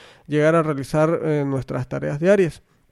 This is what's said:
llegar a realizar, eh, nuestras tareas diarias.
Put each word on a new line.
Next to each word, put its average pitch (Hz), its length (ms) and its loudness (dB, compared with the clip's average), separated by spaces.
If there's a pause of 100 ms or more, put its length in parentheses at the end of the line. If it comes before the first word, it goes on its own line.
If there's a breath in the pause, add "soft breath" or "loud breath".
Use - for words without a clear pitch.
(260 soft breath)
llegar 151 300 2
a 165 80 4
realizar, 151 600 0
eh, 147 220 0
nuestras 131 420 -4
tareas 147 320 -6
diarias. 180 440 2 (280)